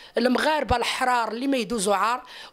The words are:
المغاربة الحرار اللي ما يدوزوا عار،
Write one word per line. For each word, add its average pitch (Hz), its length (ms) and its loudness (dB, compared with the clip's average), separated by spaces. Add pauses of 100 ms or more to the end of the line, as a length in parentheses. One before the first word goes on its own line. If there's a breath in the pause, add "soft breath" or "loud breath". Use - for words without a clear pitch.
(180 loud breath)
المغاربة 247 580 2
الحرار 240 560 0
اللي 240 160 -4
ما 277 100 2
يدوزوا 208 380 0
عار، 226 280 0 (300 loud breath)